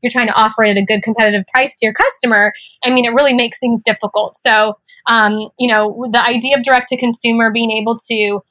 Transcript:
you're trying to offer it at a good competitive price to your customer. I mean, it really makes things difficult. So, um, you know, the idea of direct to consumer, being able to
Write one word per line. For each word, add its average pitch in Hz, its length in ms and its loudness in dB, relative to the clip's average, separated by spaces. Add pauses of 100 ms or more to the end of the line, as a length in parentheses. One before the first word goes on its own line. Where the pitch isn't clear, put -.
you're 247 100 -2
trying 240 160 0
to 208 60 -2
offer 220 300 2
it 208 80 4
at 202 60 2
a 196 80 0
good 208 180 -2
competitive 214 440 0
price 262 300 -2
to - 80 -2
your 220 80 -2
customer. 220 600 0 (300)
I 247 60 0
mean, 254 160 2
it 233 80 -2
really 269 200 2
makes 240 260 -2
things 233 260 -2
difficult. 214 520 -2
So, 214 400 0 (300)
um, 214 420 0 (100)
you 247 100 0
know, 214 420 0
the 240 140 2
idea 247 320 0
of 247 60 -2
direct 254 260 0
to 254 80 -2
consumer, 233 540 0
being 226 200 -2
able 220 260 -2 (120)
to 208 420 -2